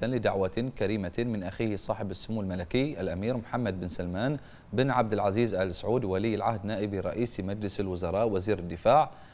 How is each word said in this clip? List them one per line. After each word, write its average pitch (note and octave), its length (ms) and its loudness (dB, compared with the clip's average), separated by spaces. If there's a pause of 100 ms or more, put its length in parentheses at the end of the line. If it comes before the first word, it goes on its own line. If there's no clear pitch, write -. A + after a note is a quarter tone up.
لدعوة A2 760 0
كريمة G2+ 400 0
من A#2 260 -2
أخيه G#2 320 -2
صاحب G2+ 360 -4
السمو A2 300 -4
الملكي F#2+ 600 -2
الأمير F#2+ 360 -2
محمد A2 420 -2
بن F2+ 80 -4
سلمان F#2 500 -2 (360)
بن C3 180 4
عبد A#2 220 2
العزيز G2+ 400 2
آل F#2 220 0
سعود A#2+ 280 0
ولي G#2 320 0
العهد G#2 300 -2
نائب G2+ 280 -2
رئيس G2+ 460 -2
مجلس G2+ 400 -2
الوزراء F#2 500 2
وزير F#2+ 300 2
الدفاع A2 520 4 (220)